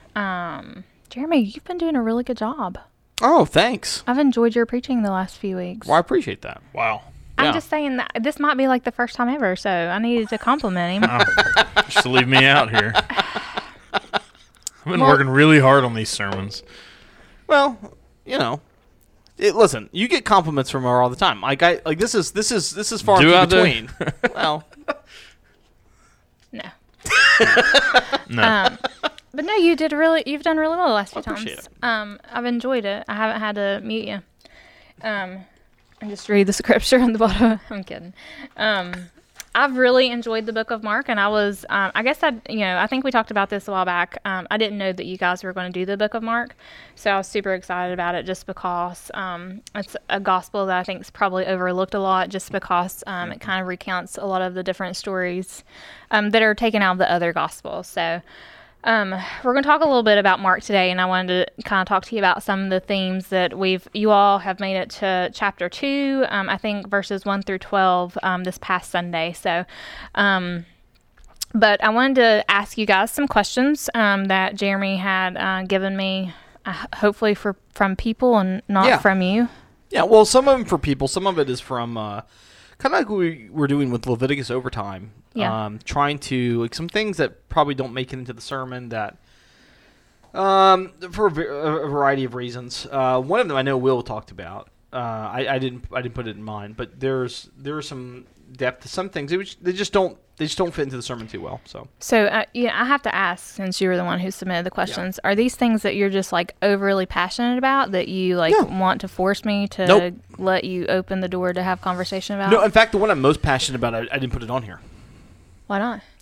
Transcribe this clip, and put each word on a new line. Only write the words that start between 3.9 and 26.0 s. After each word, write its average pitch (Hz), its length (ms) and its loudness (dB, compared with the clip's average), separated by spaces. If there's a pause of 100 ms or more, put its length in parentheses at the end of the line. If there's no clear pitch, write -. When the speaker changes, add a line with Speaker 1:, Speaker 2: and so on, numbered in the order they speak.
Speaker 1:
I've 247 120 2
enjoyed 233 380 4
your 233 80 4
preaching 247 380 -2
the 202 100 0
last 185 240 -4
few 190 200 -6
weeks. 180 300 -8
Speaker 2:
Well, 156 120 4
I - 20 6
appreciate 220 400 -2
that. - 220 -14 (100)
Speaker 3:
Wow. 113 300 -2 (340)
Speaker 1:
I'm 277 100 4
Speaker 2:
Yeah. 294 60 4
Speaker 1:
just - 160 -2
saying 285 300 -2
that - 200 -6
this 254 220 -2
might 294 160 2
be, 269 100 2
like, 254 180 2
the 233 80 -2
first - 220 -4
time 240 140 0
ever, 240 280 0
so 202 140 -4
I 175 280 0
needed 233 320 0
to 214 80 -4
compliment 190 640 0
him. - 60 2
Speaker 3:
Oh, 1077 800 2
just - 180 2
leave 131 200 4
me 131 200 6
out 139 240 6
here. 110 220 0 (1000)
I've 190 80 -2 (880)
been 180 140 0
Speaker 1:
Well 139 100 6
Speaker 3:
working 139 180 4
really 147 320 8
hard 135 240 8
on 117 100 -2
these 110 140 -2
sermons. 98 540 -6 (840)
Speaker 2:
Well, 277 320 4 (460)
you 247 140 -4
know, 135 220 -2 (760)
it, 196 180 2
listen, 156 380 4
you 208 160 0
get 302 160 0
compliments 160 460 2
from 131 140 -4
her 123 180 4
all 123 80 4
the 123 60 -8
time. 113 260 0
Like, 139 200 0
I, 175 220 4
like, 156 140 -2
this 214 160 0
is, 190 180 0
this 208 180 -2
is, 202 200 -2
this 208 220 -6
is 220 100 -6
far - 180 6
Speaker 3:
Do 151 80 8
Speaker 2:
and 175 80 10
Speaker 3:
I, 180 100 8
Speaker 2:
few 170 40 0
Speaker 3:
though? 185 140 8
Speaker 2:
between. 120 260 0 (220)
Speaker 3:
<laughs> - 220 -2
Speaker 2:
Well. 151 300 -2 (1900)